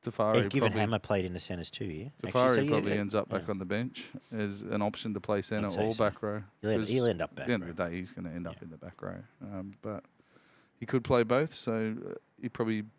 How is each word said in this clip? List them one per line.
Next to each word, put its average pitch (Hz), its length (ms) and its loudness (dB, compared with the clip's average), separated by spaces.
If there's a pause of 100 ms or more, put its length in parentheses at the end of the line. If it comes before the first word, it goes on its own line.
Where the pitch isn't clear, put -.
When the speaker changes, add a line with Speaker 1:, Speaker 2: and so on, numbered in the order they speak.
Speaker 1:
Tafari 113 380 4
Speaker 2:
And 101 80 2
given 123 200 4
Speaker 1:
probably, 107 120 0
Speaker 2:
Hammer 107 180 2
played 98 260 0
in 90 80 -4
the 90 60 -6
centres 87 300 -6
too, - 160 -8
yeah? 85 200 -6 (200)
Actually, 92 60 -4
Speaker 1:
Tafari 127 240 6
Speaker 2:
so, 123 60 6
yeah, 143 100 2
Speaker 1:
probably - 220 2
Speaker 2:
yeah, 104 60 2
Speaker 1:
ends 101 160 -2
up 104 140 2
Speaker 2:
yeah. 101 80 -2
Speaker 1:
back 90 120 -4
on 98 100 -2
the 95 60 -4
bench 107 440 -4 (240)
as 104 300 -4
an 104 180 -2
option 107 320 -2
to 101 60 -2
play 101 240 0
centre 107 240 -2
Speaker 2:
I'd 95 60 -2
say 101 140 2
Speaker 1:
or 113 60 0
Speaker 2:
so. 113 100 2
Speaker 1:
back 101 200 2
row, 104 180 -2 (200)
Speaker 2:
He'll 107 100 0
end, 110 100 4
Speaker 1:
'cause 104 80 -2
Speaker 2:
he'll 123 160 4
end 95 160 2
up - 140 -4
back - 80 -8
Speaker 1:
at 123 40 -6
the 120 60 2
end 98 100 0
Speaker 2:
row. 85 60 -8
Speaker 1:
of 82 80 -8
the 92 80 0
day, 85 120 -4
he's 90 140 -6
gonna 90 200 -8
end 87 160 -6
up 80 100 -10
Speaker 2:
Yeah. - 60 -16
Speaker 1:
in 80 80 -14
the 80 60 -16
back - 240 -16
row. 95 220 -8 (180)
Um, 98 320 -10 (100)
but 107 200 -6 (760)
he 117 80 -8
could 123 160 2
play 123 200 6
both, 127 300 2
so, 110 500 0
uh, 92 100 -8 (280)
he 120 80 -4
probably 110 340 0 (160)